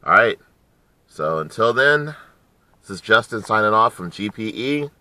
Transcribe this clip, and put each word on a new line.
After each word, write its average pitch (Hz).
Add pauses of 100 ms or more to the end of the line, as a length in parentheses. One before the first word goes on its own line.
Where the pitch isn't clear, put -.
All 76
right. 107 (720)
So 78
until 110
then, 147 (680)
this -
is 92
Justin 110
signing 107
off 113
from 87
G 104
P 110
E. 143 (120)